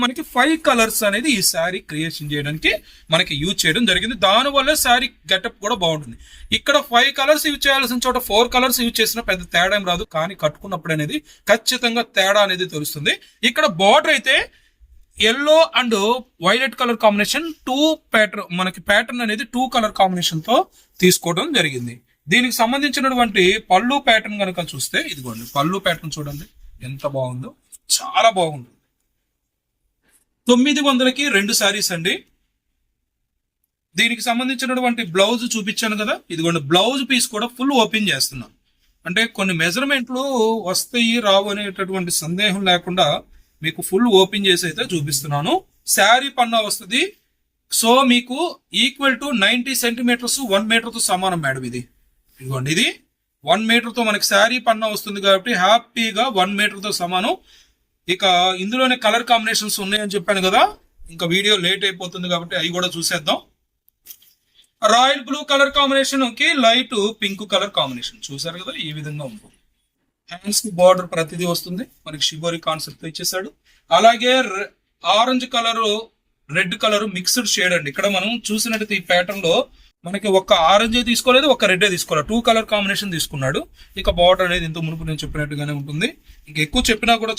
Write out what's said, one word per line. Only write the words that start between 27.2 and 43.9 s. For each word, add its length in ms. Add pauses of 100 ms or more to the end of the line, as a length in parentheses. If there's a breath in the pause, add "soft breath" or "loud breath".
చాలా 320 (100)
బాగుంది. 320 (1800)
తొమ్మిది 380
వందలకి 360 (120)
రెండు 240
శారీస్ 360
అండి. 180 (1900)
దీనికి 280
సంబంధించినటువంటి 760 (100)
బ్లౌజ్ 300 (100)
చూపించాను 480
కదా, 120 (200)
ఇదిగోండి 280 (100)
బ్లౌజ్ 380
పీస్ 240
కూడా 220
ఫుల్ 180 (100)
ఓపెన్ 280
చేస్తున్నాం. 400 (560)
అంటే 160 (140)
కొన్ని 260
మెజర్మెంట్లు 600 (460)
వస్తాయి 460 (120)
రావు 260
అనేటటువంటి 600 (100)
సందేహం 460
లేకుండా 380 (560)
మీకు 240
ఫుల్ 180 (120)